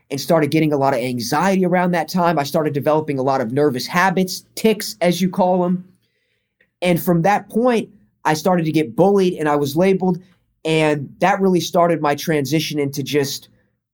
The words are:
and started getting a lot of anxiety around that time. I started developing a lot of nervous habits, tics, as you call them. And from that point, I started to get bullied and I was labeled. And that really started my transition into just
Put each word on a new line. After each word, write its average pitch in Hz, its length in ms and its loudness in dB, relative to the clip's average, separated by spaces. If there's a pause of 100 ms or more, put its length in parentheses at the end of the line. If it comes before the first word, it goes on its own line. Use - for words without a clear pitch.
(100)
and 139 100 -6
started 151 300 0
getting 156 220 2
a 147 40 0
lot 135 180 2
of 117 60 -4
anxiety 147 640 -2
around 180 280 0
that 160 160 -2
time. 170 300 0
I 143 60 0
started 151 300 -2
developing 151 440 0
a 127 40 -2
lot 135 180 0
of 117 120 -4
nervous 139 340 0
habits, 185 580 -2 (100)
tics, 214 460 -2
as 175 200 0
you 185 100 0
call 185 320 0
them. 180 260 -2 (920)
And 175 220 2
from 170 200 2
that 196 260 0
point, 233 400 0 (360)
I 156 100 2
started 170 320 0
to 156 60 -2
get 156 220 0
bullied 190 380 4
and 156 160 -4
I 147 80 2
was 143 200 -2
labeled. 185 460 0 (440)
And 151 540 0
that 190 200 2
really 190 200 2
started 170 420 0
my 147 120 2
transition 151 640 -2
into 139 240 -4
just 139 460 -4 (460)